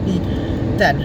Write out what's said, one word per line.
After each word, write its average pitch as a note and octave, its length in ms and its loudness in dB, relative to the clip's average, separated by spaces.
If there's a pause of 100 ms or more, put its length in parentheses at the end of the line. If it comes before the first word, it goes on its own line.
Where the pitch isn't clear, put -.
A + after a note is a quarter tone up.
i F3+ 140 0 (580)
ten, D#3 260 4